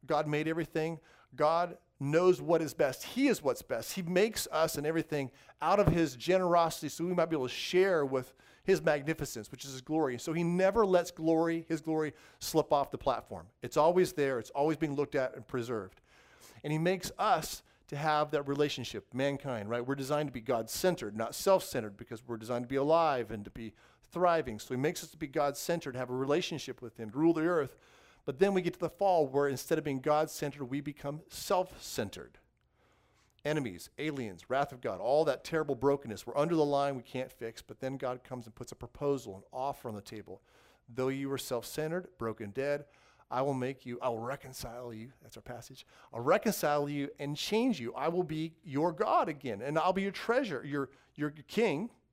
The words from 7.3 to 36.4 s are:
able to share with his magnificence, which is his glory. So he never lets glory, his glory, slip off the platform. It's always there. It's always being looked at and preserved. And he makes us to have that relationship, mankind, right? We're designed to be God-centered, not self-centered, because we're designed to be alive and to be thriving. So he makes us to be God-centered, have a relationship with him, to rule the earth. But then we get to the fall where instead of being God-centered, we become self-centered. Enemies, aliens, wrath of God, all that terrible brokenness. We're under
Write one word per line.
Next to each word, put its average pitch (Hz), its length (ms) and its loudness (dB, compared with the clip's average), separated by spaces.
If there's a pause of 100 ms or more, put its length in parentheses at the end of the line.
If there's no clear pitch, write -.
able 131 120 0
to - 60 -6
share 180 520 4
with 131 280 -2 (300)
his 190 180 4
magnificence, 151 680 -2
which - 140 -14
is 135 80 -12
his 131 80 -12
glory. 139 380 0
So 160 140 -6
he 170 100 0
never 190 440 4
lets 175 240 4
glory, 165 580 2
his 160 120 -2
glory, 156 340 -2 (240)
slip - 340 2
off 143 180 2
the - 80 -8
platform. 110 480 -4 (160)
It's 120 140 -4
always 175 360 6
there. 135 260 0
It's 107 120 -8
always 147 260 2
being 147 180 -2
looked 143 200 -2
at 131 200 0
and 127 120 -14
preserved. 117 540 -6 (640)
And 147 80 -4
he 156 60 0
makes 175 400 0
us 185 440 0 (260)
to - 80 -8
have 151 340 2
that 143 180 0
relationship, 139 640 -2
mankind, 131 560 -2
right? 120 160 -2
We're 131 100 -2
designed 143 340 -2
to 127 40 -10
be 123 80 -8
God-centered, 113 760 0
not 110 180 -4
self-centered, 123 600 2
because 113 300 -12
we're 120 100 -6
designed 120 280 -4
to 120 40 -14
be 135 80 -2
alive 143 540 2
and 107 140 -8
to 101 60 -14
be 113 220 -12 (400)
thriving. 165 460 2
So - 160 -6
he 123 60 0
makes 147 220 0
us 160 80 -14
to - 60 -20
be 160 100 -6
God-centered, 143 680 -2
have 127 140 -4
a 123 40 -4
relationship 139 680 -2
with 117 180 -14
him, 110 120 -8
to 127 80 -8
rule 165 140 6
the 160 140 2
earth. 165 300 0 (500)
But 135 120 -4
then 196 140 6
we 185 80 4
get 170 140 -2
to - 40 -20
the 165 120 -2
fall 180 360 4
where 139 220 2
instead 139 300 0
of 151 60 -4
being 139 160 -2
God-centered, 151 640 0
we 135 180 -6
become 147 460 -8
self-centered. - 1120 -4 (1080)
Enemies, 135 440 -2 (100)
aliens, 131 520 -6
wrath 139 200 0
of 123 120 -18
God, 98 180 -4
all 135 240 4
that 139 180 0
terrible 156 320 -2
brokenness. 127 520 0
We're 123 100 -6
under 156 180 2